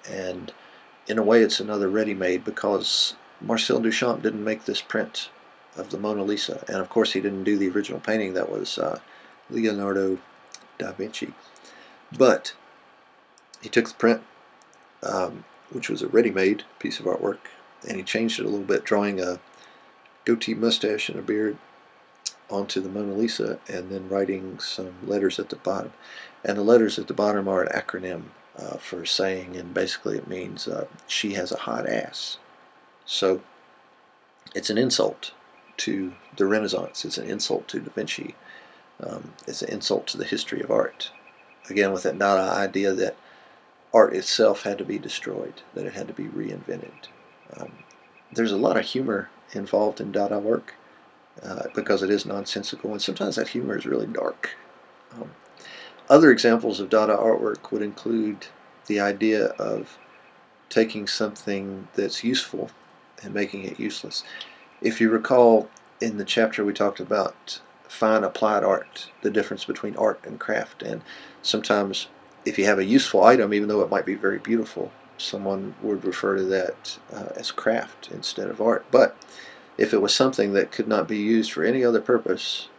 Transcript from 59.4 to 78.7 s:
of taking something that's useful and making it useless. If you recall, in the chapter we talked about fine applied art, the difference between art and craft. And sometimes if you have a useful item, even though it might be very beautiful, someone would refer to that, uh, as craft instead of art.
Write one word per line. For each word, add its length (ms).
of 400
taking 380
something 880
that's 280
useful 460
and 100
making 300
it 160
useless. 440
If 200
you 80
recall, 600
in 180
the 80
chapter 380
we 100
talked 260
about 640
fine 320
applied 400
art, 480
the 80
difference 360
between 320
art 260
and 160
craft. 420
And 200
sometimes 640
if 120
you 80
have 140
a 60
useful 380
item, 300
even 140
though 140
it 100
might 140
be 100
very 240
beautiful, 520
someone 640
would 220
refer 320
to 60
that, 540
uh, 220
as 160
craft 580
instead 400
of 120
art. 300